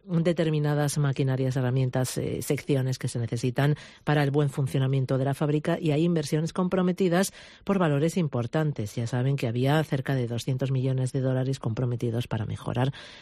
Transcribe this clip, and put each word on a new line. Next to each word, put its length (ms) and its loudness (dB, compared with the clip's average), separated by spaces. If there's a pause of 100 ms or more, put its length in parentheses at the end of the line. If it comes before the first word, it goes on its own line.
determinadas 880 2
maquinarias, 580 0
herramientas, 440 0
eh, 440 -2
secciones 540 0
que 120 -6
se 100 -6
necesitan 560 0 (300)
para 180 2
el 80 2
buen 200 2
funcionamiento 680 0
de 60 0
la 100 0
fábrica, 460 0
y 100 0
hay 140 2
inversiones 480 0
comprometidas 800 2 (320)
por 160 2
valores 360 2
importantes. 800 0
Ya 140 -4
saben 260 0
que 140 -2
había 340 2
cerca 320 -2
de 140 0
doscientos 420 -2
millones 400 0
de 100 -2
dólares 380 0
comprometidos 720 -2
para 180 -4
mejorar 460 -2 (280)